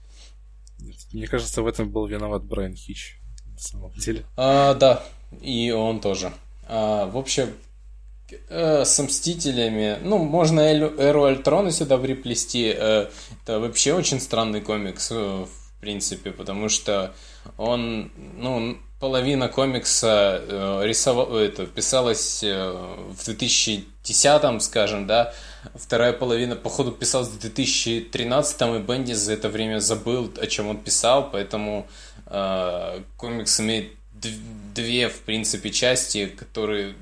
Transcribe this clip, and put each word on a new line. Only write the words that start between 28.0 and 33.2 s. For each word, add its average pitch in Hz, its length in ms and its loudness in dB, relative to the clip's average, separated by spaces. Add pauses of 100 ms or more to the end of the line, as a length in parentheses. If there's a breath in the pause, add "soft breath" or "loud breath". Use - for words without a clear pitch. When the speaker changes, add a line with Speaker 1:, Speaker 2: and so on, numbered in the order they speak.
Speaker 2:
тринадцатом, 120 760 0
и - 20 0
Бендис 120 400 -2
за 104 140 0
это 107 160 -2
время 110 320 -2
забыл, 113 600 -2
о 107 60 -2
чем 104 220 -2
он 107 100 -4
писал, 123 540 2
поэтому, 104 540 -4 (400 loud breath)
э, 92 760 -4 (160)
комикс 117 440 -2